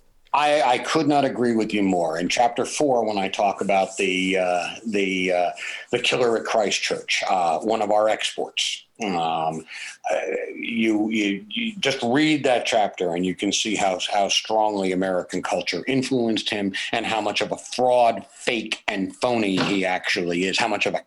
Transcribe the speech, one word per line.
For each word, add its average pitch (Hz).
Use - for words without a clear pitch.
I, 147
I 123
could 156
not 143
agree 120
with 107
you 104
more. 85
In 87
chapter 120
four, 127
when 107
I 95
talk 107
about 98
the, 92
uh, 90
the, 95
uh, 87
the 123
killer 120
at 101
Christ 104
Church, -
uh, 90
one 110
of 104
our 107
exports, -
um, 82
uh, -
you, 110
you, 101
you 113
just 135
read 147
that 123
chapter 98
and 90
you 92
can 101
see 104
how, 92
how 101
strongly 104
American 92
culture 87
influenced 123
him 104
and 113
how 110
much 104
of 101
a 92
fraud, 120
fake, -
and 95
phony 117
he 92
actually 90
is, 92
how 117
much 104
of 95
a 85